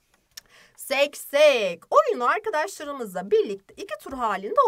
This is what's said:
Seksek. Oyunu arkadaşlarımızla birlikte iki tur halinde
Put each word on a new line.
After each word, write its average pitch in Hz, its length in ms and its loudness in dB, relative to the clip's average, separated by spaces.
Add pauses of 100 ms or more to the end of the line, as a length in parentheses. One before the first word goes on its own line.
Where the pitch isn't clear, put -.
(760)
Seksek. 269 1120 2
Oyunu 480 340 2
arkadaşlarımızla 285 1040 -4
birlikte 302 420 0
iki 587 300 -12
tur 285 100 -14
halinde 233 540 -2